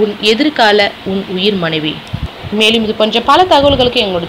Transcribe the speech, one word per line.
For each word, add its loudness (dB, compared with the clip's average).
உன் 0
எதிர்கால 2
உன் -4
உயிர் 0
மனைவி. -4
மேலும் 2
இது -2
போன்ற 0
பல 6
தகவல்களுக்கு 2
எங்களோட -4